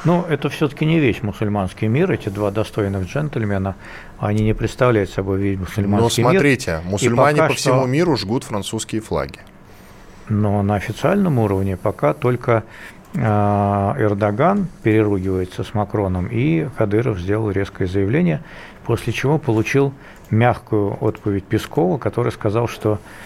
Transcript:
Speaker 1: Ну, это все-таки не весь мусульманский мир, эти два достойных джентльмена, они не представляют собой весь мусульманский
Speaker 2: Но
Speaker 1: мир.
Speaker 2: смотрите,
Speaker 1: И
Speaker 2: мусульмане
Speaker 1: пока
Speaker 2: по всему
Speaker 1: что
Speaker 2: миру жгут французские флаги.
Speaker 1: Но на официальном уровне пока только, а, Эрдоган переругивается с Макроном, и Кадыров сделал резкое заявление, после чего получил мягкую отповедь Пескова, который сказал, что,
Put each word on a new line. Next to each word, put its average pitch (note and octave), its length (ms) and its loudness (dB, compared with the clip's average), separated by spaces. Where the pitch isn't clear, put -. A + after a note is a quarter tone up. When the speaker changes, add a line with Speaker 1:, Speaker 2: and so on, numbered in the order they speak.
Speaker 1:
Ну, F3 240 4
это D3 220 -2
все-таки D#3 340 -2
не D#3+ 160 2
весь A#2 220 2
мусульманский G#2 680 -2
мир, D#3+ 240 2
эти A2 160 -2
два G2+ 220 -2
достойных G2+ 560 -2
джентльмена, G2+ 680 -2
они G#2+ 260 0
не A2 80 4
представляют A2+ 580 2
собой G2 300 -2
весь G2 180 0
мусульманский G2+ 640 0
Speaker 2:
Но - 80 4
Speaker 1:
мир. F#3+ 100 4
Speaker 2:
смотрите, B2 440 2
Speaker 1:
И F2+ 40 -8
Speaker 2:
мусульмане C3 500 2
Speaker 1:
пока D#3 100 4
Speaker 2:
по C3+ 60 0
всему C3 260 2
Speaker 1:
что B2+ 60 0
Speaker 2:
миру D3 320 2
жгут G#2 260 -4
французские G#2+ 560 -6
флаги. D2 400 -4
Speaker 1:
Но G#2 340 2
на G2+ 140 2
официальном D#3 600 0
уровне G2 380 0
пока B2 380 -2
только, A#2+ 480 0
а, G#2 840 2
Эрдоган G#2+ 720 2
переругивается G2 840 2
с - 100 -8
Макроном, G2 540 0
и D3 480 0
Кадыров G#2+ 420 0
сделал G#2 320 0
резкое F#2+ 360 -2
заявление, A#2+ 560 0
после A#2 280 -2
чего D3 260 0
получил C3+ 540 2
мягкую G#2+ 720 2
отповедь G2+ 440 -2
Пескова, D3 540 0
который A#2 340 -2
сказал, A2+ 360 0
что, G#2+ 300 -2